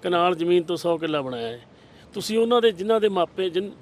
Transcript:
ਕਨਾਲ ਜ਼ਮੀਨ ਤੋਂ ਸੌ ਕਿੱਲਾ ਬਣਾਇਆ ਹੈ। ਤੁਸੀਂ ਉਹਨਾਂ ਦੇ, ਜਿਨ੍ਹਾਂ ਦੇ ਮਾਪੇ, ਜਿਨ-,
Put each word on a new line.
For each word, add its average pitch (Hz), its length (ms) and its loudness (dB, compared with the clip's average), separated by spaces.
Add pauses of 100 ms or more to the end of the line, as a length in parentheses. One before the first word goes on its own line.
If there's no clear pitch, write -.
ਕਨਾਲ 175 340 2
ਜ਼ਮੀਨ 175 280 2
ਤੋਂ 170 140 -4
ਸੌ 170 200 0
ਕਿੱਲਾ 156 240 -2
ਬਣਾਇਆ 123 260 -8
ਹੈ। 120 140 -12 (520)
ਤੁਸੀਂ 214 240 -6
ਉਹਨਾਂ 233 240 2
ਦੇ, 226 100 4
ਜਿਨ੍ਹਾਂ 208 280 0
ਦੇ 208 100 2
ਮਾਪੇ, 185 400 -2
ਜਿਨ-, 190 200 -4 (120)